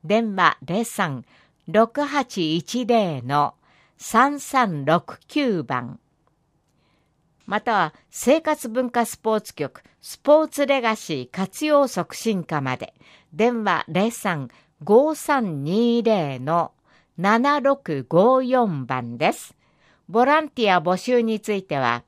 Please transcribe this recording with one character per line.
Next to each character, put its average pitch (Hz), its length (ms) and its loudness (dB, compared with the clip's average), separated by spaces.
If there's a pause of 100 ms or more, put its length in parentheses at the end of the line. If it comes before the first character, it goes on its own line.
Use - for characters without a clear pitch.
電 208 320 0
話 175 280 4
零 214 220 -2
三 151 400 -4 (420)
六 220 360 2
八 220 520 -2
一 233 300 -4
零 190 380 0
の 143 320 0 (420)
三 269 420 2
三 190 460 -2
六 - 420 0
九 226 360 -2
番。 123 360 -6 (1500)
ま 202 140 -4
た 233 120 -2
は、 170 200 2 (180)
生 311 300 2
活 302 280 -4
文 240 220 -4
化 233 160 0
ス - 100 -14
ポ 220 200 0
ー 214 40 -2
ツ - 140 -20
局、 - 260 -8 (200)
ス - 180 -18
ポ 302 240 6
ー 302 40 -2
ツ 277 200 -2
レ 277 120 2
ガ 226 160 0
シ 135 360 -6
ー - 40 -18
活 190 300 -6
用 285 220 4
促 - 280 -6
進 196 280 -4
課 151 180 -4
ま 127 160 -4
で。 - 160 -14 (400)
電 226 300 0
話 185 240 0
零 190 240 -2
三 151 380 -6 (340)
五 269 320 4
三 208 480 -2
二 233 400 0
零 165 340 0
の 156 340 -2 (460)
七 233 440 2
六 240 460 -2
五 254 360 4
四 226 420 0
番 123 320 -6
で 170 160 2
す。 - 220 -16 (520)
ボ 220 160 2
ラ 294 160 4
ン 311 100 -6
テ 240 140 -4
ィ 190 120 4
ア 170 60 2
募 180 160 0
集 247 240 0
に 220 180 -2
つ - 120 -8
い 196 120 -4
て - 140 -4
は 120 300 -2